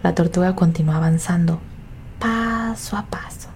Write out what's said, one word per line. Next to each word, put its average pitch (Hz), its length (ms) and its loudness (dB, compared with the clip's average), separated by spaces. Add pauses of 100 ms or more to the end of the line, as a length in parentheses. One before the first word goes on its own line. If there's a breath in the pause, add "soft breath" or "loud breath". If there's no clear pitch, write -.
la 175 100 4
tortuga 180 420 2
continuó 165 400 4
avanzando, 165 640 2 (600)
paso 226 760 -2
a 208 60 -6
paso - 520 -10